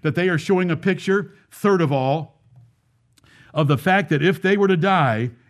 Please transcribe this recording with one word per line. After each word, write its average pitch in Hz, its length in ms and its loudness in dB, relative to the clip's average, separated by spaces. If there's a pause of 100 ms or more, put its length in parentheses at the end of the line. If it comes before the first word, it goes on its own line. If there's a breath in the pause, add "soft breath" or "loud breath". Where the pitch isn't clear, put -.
that 156 120 -2
they 180 160 0
are 170 80 0
showing 185 320 0
a 160 80 -2
picture, 196 560 -4 (160 loud breath)
third 196 320 0
of 143 100 0
all, 143 500 -4 (1120 soft breath)
of 151 140 0
the 139 100 2
fact 190 320 0
that 147 120 0
if 175 200 0
they 190 140 2
were 202 120 2
to 190 100 2
die 139 540 0 (180 soft breath)